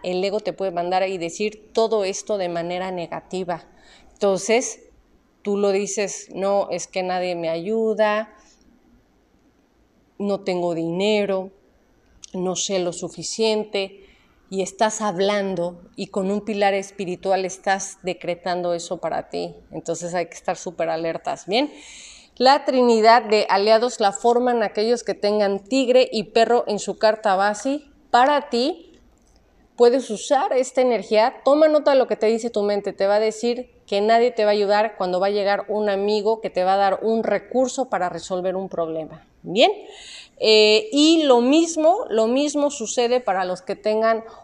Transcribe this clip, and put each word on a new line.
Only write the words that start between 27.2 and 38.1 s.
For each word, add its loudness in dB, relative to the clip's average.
base. -2
Para 4
ti, -4
puedes 4
usar 0
esta 0
energía. 0
Toma 4
nota 2
de 4
lo 4
que -2
te 0
dice -2
tu -2
mente. -2
Te -2
va 2
a 2
decir -2
que 0
nadie 4
te -2
va 4
a 2
ayudar 0
cuando -2
va 0
a 0
llegar -2
un -2
amigo 0
que -6
te -2
va 2
a 2
dar 2
un 0
recurso -2
para -2
resolver -6